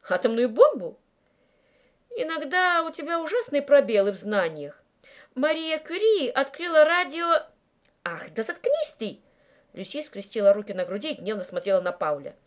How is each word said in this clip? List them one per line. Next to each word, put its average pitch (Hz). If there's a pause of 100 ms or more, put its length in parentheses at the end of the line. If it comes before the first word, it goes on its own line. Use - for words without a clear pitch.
Атомную 240
бомбу?» 240 (1200)
«Иногда 330
у 320
тебя 330
ужасные 320
пробелы 214
в -
знаниях. 170 (540)
Мария 311
Кюри 359
открыла 311
радио». 339 (640)
«Ах, 160
да 220
заткнись 554
ты!» 202 (540)
Люси 196
скрестила 202
руки 208
на 185
груди 208
и -
гневно 208
смотрела 180
на 175
Пауля. 151 (100)